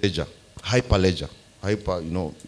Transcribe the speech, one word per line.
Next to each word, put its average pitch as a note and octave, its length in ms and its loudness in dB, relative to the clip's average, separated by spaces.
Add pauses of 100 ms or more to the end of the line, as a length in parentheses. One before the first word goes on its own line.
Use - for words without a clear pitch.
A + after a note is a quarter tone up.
ledger, E2+ 260 0 (320)
hyperledger, F#2+ 720 2 (320)
hyper, G2 380 -2
you E2 100 -6
know, F2 240 -2 (140)